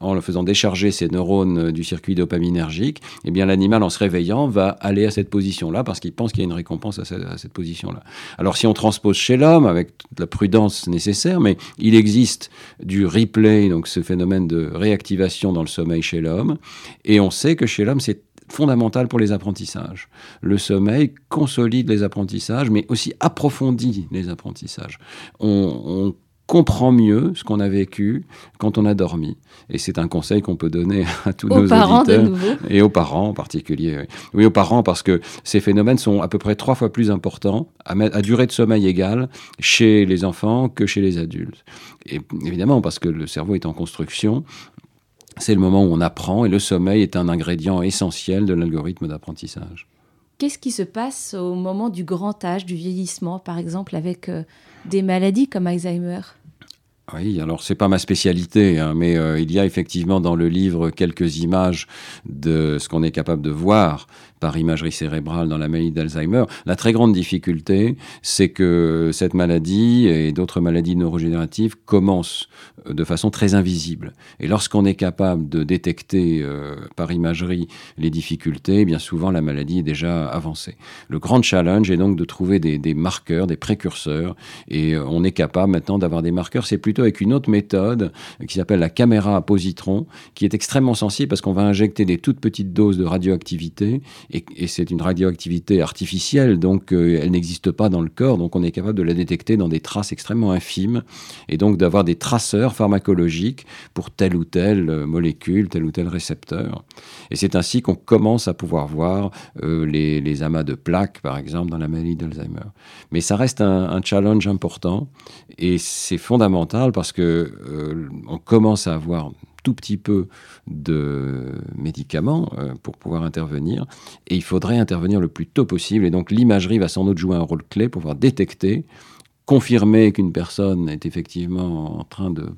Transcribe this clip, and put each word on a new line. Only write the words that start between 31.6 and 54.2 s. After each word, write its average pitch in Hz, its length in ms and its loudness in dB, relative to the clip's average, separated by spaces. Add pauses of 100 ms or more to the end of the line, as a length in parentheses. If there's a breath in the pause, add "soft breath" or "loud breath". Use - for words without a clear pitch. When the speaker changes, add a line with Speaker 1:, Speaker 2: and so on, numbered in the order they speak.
Speaker 1:
nos 98 60 4
Speaker 2:
parents 208 360 6
de - 80 4
Speaker 1:
auditeurs. 220 180 6
Speaker 2:
nouveau. 190 220 0 (160)
Speaker 1:
Et 101 140 6
aux 104 80 8
parents 87 380 0
en 104 40 -4
particulier, 76 640 -4
oui. 76 80 -10 (280 loud breath)
Oui, 104 100 8
aux 110 60 10
parents, 101 320 4
parce 90 200 0
que 90 200 2 (200 loud breath)
ces - 180 2
phénomènes 104 360 4
sont 101 240 2
à 87 80 -2
peu 104 80 -2
près 104 180 0
trois 131 200 0
fois 113 180 0
plus 113 180 2
importants, 101 600 -2 (140)
à 90 80 -6
ma-, 107 180 2
à 104 80 0
durée 120 260 2
de - 60 -4
sommeil 110 340 2
égale, 98 440 0 (280 loud breath)
chez 107 460 6
les 92 220 2
enfants 113 420 0
que - 160 -2
chez 101 160 -2
les 95 160 2
adultes. 85 480 -8 (400 loud breath)
Et - 160 -10 (240)
évidemment, 92 380 2
parce - 160 -4
que 87 100 -2
le 80 180 -4
cerveau 87 280 -4
est 87 100 -2
en 80 80 -4
construction, 104 720 -4 (920 loud breath)
c'est - 160 2
le 95 60 4
moment 95 220 6
où 87 120 4
on 82 80 2
apprend, 92 420 -2
et 104 60 2
le 98 80 2
sommeil 98 420 0
est 95 160 0
un 87 140 0
ingrédient 87 500 -2
essentiel 95 640 -2
de 95 80 0
l'algorithme 85 560 -4
d'apprentissage. 85 800 -14 (480)
Speaker 2:
Qu'est-ce 285 220 -6
qui 247 140 -8
se 202 100 -6
passe 226 520 -10
au 180 200 -6
moment 190 340 -4
du 180 160 -8
grand 190 400 -6
âge, 185 220 -6
du 180 80 -8
vieillissement, 180 640 -6
par 175 180 -10
exemple, 170 380 -8
avec, 175 340 -8